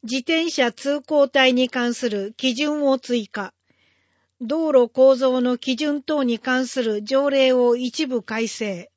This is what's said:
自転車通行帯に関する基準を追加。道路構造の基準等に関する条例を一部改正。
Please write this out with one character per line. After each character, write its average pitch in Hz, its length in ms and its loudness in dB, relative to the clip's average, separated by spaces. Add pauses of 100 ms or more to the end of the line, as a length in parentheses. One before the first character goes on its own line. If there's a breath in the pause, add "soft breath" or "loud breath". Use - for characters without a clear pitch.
自 240 140 -4
転 330 300 -2
車 262 220 0
通 285 320 -4
行 294 200 2
帯 269 300 2
に 254 160 0
関 240 260 -4
す 247 140 -6
る 202 280 -6
基 262 180 -2
準 294 320 -2
を 269 100 2
追 240 300 -4
加。 202 260 -10 (880)
道 302 300 -2
路 254 180 6
構 262 280 6
造 254 240 0
の 247 180 0
基 262 160 -2
準 294 260 -2
等 302 220 -2
に 240 160 0
関 254 300 -2
す 262 120 -6
る 214 220 -2
条 269 260 0
例 269 240 4
を 247 220 4
一 254 320 -4
部 254 160 -4
改 226 240 -6
正。 196 500 -8